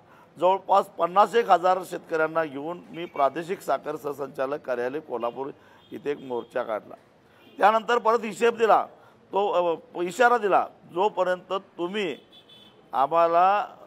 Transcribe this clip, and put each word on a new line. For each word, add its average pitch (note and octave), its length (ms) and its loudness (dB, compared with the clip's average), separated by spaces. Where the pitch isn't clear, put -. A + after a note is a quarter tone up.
जवळपास F#3+ 460 2
पन्नास F#3 480 0
एक A#3 160 2
हजार F#3 280 4
शेतकऱ्यांना D#3+ 540 -2
घेऊन D3+ 360 -8
मी E3 140 -12
प्रादेशिक D#3+ 560 -2
साखर D3 360 -4
सहसंचालक C#3 640 -8
कार्यालय B2+ 400 -4
कोल्हापूर B2 500 -8
इथे C#3+ 180 -8
एक C#3+ 100 -8
मोर्चा B2 420 -6
काढला. G#2+ 320 -8
त्यानंतर A3 400 2
परत A3 240 2
हिशेब A3+ 340 0
दिला, G3+ 300 4
तो, F3+ 400 0
अ, D#3 40 -4
इशारा A#3+ 360 4
दिला, F3 280 2
जोपर्यंत F3+ 580 -2
तुम्ही F#3 640 -6
आम्हाला E3+ 760 2